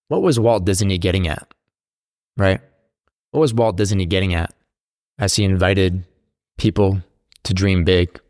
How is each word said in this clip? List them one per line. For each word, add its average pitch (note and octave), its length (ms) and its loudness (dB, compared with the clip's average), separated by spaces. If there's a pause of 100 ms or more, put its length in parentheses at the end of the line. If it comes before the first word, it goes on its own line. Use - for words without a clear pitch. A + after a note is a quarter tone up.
"What F3+ 140 -2
was D3+ 180 2
Walt G#2+ 260 2
Disney G2 340 0
getting F2+ 280 0
at?" - 240 -10 (840)
Right? F#2+ 240 2 (680)
What D3 100 0
was B2 140 0
Walt A2 200 2
Disney G2 300 0
getting F#2 300 -2
at E2 180 -4 (640)
as G2 180 -2
he G#2+ 80 0
invited F#2 600 0 (540)
people G2 440 0 (420)
to G#2 100 -4
dream F#2 320 0
big? F2+ 340 0 (100)